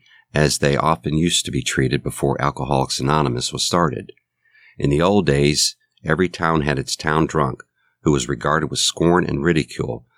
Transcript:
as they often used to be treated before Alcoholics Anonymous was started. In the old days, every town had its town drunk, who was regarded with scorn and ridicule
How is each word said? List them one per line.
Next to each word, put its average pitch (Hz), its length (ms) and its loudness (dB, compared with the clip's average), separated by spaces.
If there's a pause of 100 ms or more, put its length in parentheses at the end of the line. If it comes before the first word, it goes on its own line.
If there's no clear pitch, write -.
(340)
as 73 240 2
they 71 180 2
often 78 400 0
used 85 280 0
to - 60 -10
be - 120 -2
treated 67 400 0
before 69 400 -4
Alcoholics 67 560 -2
Anonymous 67 540 0
was - 100 -6
started. 82 500 -2 (680)
In 71 120 0
the 73 100 2
old 101 260 4
days, 71 500 2 (280)
every 82 240 2
town 80 340 0
had 71 160 0
its - 180 -6
town 78 300 0
drunk, 69 360 -2 (400)
who 82 80 2
was 67 180 0
regarded 73 400 -2
with 67 120 -6
scorn 85 440 2
and 71 200 -2
ridicule 73 600 -2 (120)